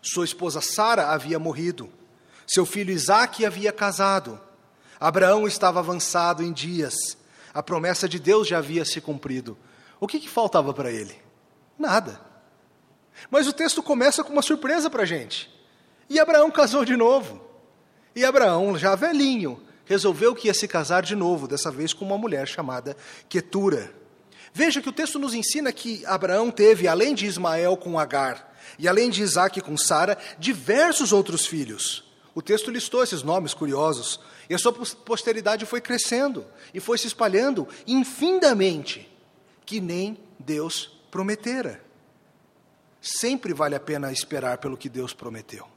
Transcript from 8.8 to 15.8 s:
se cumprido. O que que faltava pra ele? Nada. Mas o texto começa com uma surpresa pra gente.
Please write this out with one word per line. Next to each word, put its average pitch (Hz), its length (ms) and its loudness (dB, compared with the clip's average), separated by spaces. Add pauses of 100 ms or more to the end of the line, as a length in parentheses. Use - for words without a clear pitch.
se - 160 -4
cumprido. 131 580 -8 (400)
O 202 100 -6
que 302 120 -4
que - 100 -14
faltava 175 440 2
pra 131 180 -6
ele? 107 240 -10 (640)
Nada. 196 420 -2 (1080)
Mas 277 160 4
o 285 60 -2
texto 320 280 -2
começa 285 420 2
com 294 100 -8
uma 285 80 2
surpresa 311 480 0
pra 233 160 0
gente. 151 440 -6 (580)